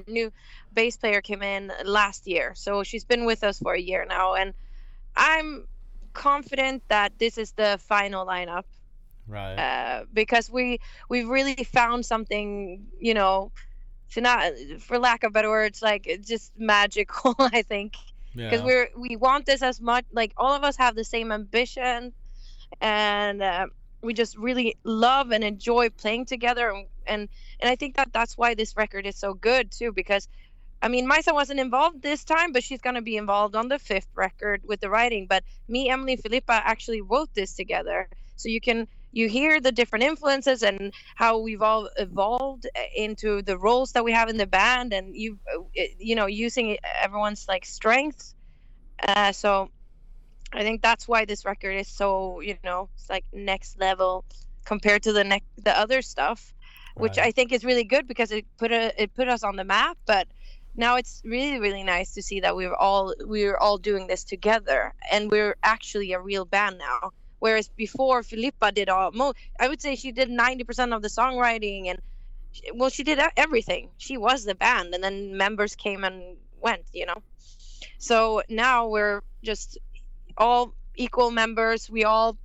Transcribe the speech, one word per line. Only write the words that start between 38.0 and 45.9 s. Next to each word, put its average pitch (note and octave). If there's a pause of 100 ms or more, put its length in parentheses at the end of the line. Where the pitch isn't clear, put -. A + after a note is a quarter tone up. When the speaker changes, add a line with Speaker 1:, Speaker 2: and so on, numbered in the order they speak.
Speaker 1:
So -
you A3+
can, A3+ (260)
you A3+
hear D4
the B3+
different A3+
influences C#4
and G3 (220)
how A3+
we've A3
all G#3+
evolved, A3
uh, B2 (140)
into G#3+
the F#3+
roles B3
that A#3+
we A#3
have A3+
in A3
the G3+
band, A#3
and F#3+
you, G#3+ (180)
uh, F3 (360)